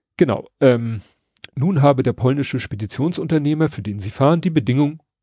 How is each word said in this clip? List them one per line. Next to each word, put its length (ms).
Genau, 300
ähm, 400
nun 260
habe 220
der 100
polnische 480
Speditionsunternehmer, 1080
für 120
den 160
sie 120
fahren, 320
die 80
Bedingung 520